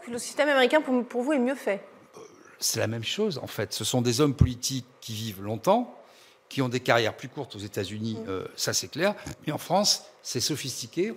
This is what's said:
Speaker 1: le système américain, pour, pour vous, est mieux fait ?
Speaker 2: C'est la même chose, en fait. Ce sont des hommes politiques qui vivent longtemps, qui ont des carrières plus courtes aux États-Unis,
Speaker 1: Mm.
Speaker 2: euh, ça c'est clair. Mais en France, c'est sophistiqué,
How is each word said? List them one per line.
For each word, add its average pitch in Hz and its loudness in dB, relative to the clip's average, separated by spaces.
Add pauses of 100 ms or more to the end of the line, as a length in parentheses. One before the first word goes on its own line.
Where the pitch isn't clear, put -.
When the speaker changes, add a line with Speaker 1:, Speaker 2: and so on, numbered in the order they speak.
(100)
Speaker 1:
le 240 -6
système 285 2
américain, 269 6
pour, 254 2
pour 240 -2
vous, 294 2
est 285 4
mieux 247 2
fait ? 196 -4 (720)
Speaker 2:
C'est - 0
la 107 2
même 117 -4
chose, 202 -2
en - -10
fait. 104 -4
Ce - -6
sont 123 2
des 117 2
hommes 143 4
politiques 123 2 (140)
qui - -10
vivent 107 -6
longtemps, 175 2 (540)
qui 135 -2
ont 127 0
des 123 -2
carrières 117 4
plus 135 -12
courtes - -12
aux 104 -12
États-Unis, 107 -6
Speaker 1:
Mm. - -10
Speaker 2:
euh, 95 -4 (120)
ça - -2
c'est - -2
clair. 190 0 (320)
Mais 151 -4
en 135 -4
France, 202 2 (200)
c'est - -4
sophistiqué, 156 -4